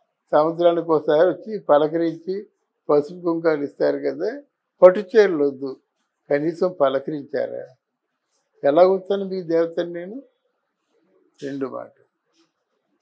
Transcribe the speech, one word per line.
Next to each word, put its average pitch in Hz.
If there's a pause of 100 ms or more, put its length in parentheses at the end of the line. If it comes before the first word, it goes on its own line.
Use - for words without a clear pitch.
(320)
సంవత్సరానికి 165
ఒకసారి 156
వచ్చి 208
పలకరించి 165 (440)
పసుపు 147
కుంకాలు 165
ఇస్తారు 143
కదా, 151 (420)
పట్టు 185
చీరలు 190
వద్దు, 135 (540)
కనీసం 165
పలకరించారా? 131 (1000)
ఎలా 156
వస్తాను 196
మీ 190
దేవతని 170
నేను? 190 (1200)
రెండు 139
మాట. 120 (1120)